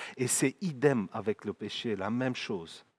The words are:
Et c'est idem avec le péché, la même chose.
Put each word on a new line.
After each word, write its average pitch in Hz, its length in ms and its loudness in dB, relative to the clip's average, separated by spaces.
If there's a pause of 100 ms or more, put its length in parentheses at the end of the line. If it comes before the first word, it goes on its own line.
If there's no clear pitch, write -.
(180)
Et 127 100 2
c'est - 340 4
idem 135 500 2
avec 107 340 -2
le 101 80 -2
péché, 110 420 -4
la 95 140 -2
même 123 260 0
chose. - 500 -6 (140)